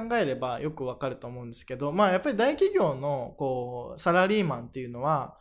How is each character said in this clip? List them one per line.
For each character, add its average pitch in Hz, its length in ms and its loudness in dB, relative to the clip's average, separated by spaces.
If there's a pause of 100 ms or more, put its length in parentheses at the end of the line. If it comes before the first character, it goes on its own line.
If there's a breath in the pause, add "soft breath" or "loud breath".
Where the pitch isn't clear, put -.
(160)
え 202 100 2
れ 131 80 0
ば 120 260 -4
よ 147 120 -4
く 135 120 -8
わ 123 140 -4
か 139 100 -4
る 123 80 -4
と - 100 -12
思 123 160 -10
う 120 40 -12
ん 117 40 -12
で 120 60 -14
す - 80 -12
け 127 120 -8
ど、 143 160 -2
ま 202 140 6
あ、 185 60 4
や 185 60 4
っ - 20 0
ぱ 294 100 0
り 214 60 -2
大 240 200 4
企 392 180 4
業 175 200 4
の、 131 440 -4
こ 123 580 -4
う、 - 40 -14
サ 170 120 4
ラ 185 140 6
リ 208 160 4
ー - 20 0
マ 135 140 -2
ン 120 80 -10
っ - 40 -18
て 135 100 -8
い 127 60 -6
う 120 40 -10
の 120 120 -8
は、 143 380 0